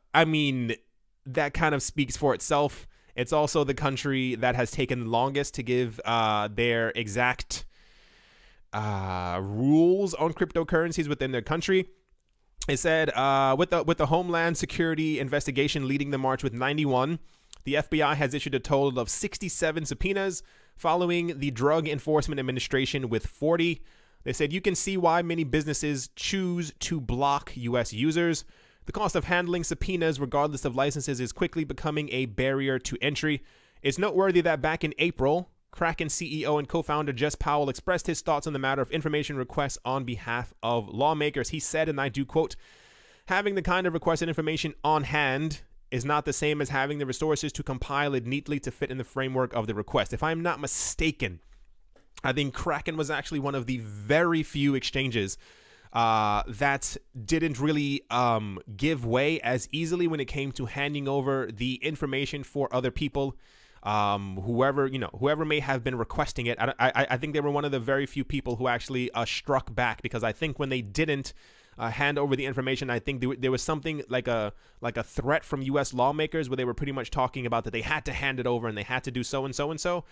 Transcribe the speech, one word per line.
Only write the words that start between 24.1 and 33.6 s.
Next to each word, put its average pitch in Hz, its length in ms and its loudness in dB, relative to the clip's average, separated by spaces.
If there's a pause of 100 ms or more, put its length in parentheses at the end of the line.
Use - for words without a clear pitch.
They - 80 -2
said, 147 180 0
You 175 80 -2
can 190 160 2
see 190 220 0
why 175 240 6
many 170 240 0
businesses 147 720 0
choose 175 640 -2
to 165 180 -2
block 139 560 0
U 120 220 -2
S 117 160 0
users. 160 500 2 (440)
The - 40 -8
cost 208 240 0
of 165 80 2
handling 175 400 0
subpoenas, 160 560 0
regardless 143 440 0
of 127 120 -2
licenses, 139 440 0
is 123 120 -4
quickly 165 320 -2
becoming 147 480 -4
a 131 140 0
barrier 135 520 0
to - 240 -4
entry. 147 400 0 (400)